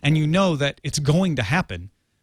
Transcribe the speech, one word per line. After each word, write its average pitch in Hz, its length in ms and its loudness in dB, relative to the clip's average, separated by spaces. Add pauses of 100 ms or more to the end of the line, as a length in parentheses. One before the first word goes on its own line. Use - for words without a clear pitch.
and 156 160 2
you 151 80 2
know 180 280 2
that 139 280 -4
it's 147 160 -4
going 151 380 2
to 120 40 -2
happen, 95 480 -4 (340)